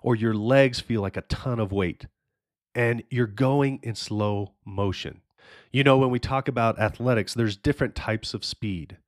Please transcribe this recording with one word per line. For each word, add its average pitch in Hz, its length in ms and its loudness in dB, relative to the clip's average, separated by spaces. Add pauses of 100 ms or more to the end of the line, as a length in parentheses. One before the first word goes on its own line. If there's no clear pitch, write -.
or 123 140 2
your 110 180 0
legs 123 460 4
feel 113 220 -2
like 98 160 -4
a - 60 -8
ton 120 360 -4
of 101 140 -2
weight. 95 320 -2 (680)
And 117 360 0
you're 120 180 0
going 135 560 2
in 113 120 -6
slow 104 580 -4 (100)
motion. 98 560 -4 (500)
You 135 140 0
know, 135 140 8
when 131 140 4
we 123 80 0
talk 135 280 -2
about 117 320 0
athletics, 113 540 0
there's 107 240 0
different 139 360 0
types - 400 -6
of 107 120 -10
speed. 92 640 -8